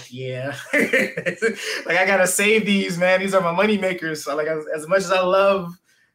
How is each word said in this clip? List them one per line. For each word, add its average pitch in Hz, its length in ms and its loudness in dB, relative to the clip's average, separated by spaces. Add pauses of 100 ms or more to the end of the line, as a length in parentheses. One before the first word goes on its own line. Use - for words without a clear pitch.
yeah, 127 460 -8 (100)
<laughs> - 80 -16
like, 196 1200 -2
I 185 80 4
gotta 190 220 4
save 208 380 2
these, 190 320 0
man. 185 220 4
These 190 140 -4
are 190 80 4
my 170 100 0
money 202 260 2
makers. 175 460 -4
So, 143 140 -6
like, 156 100 -2
as, 156 160 -4 (100)
as 156 140 -8
much 190 120 4
as 180 120 -2
I 185 100 2
love, 190 560 2 (380)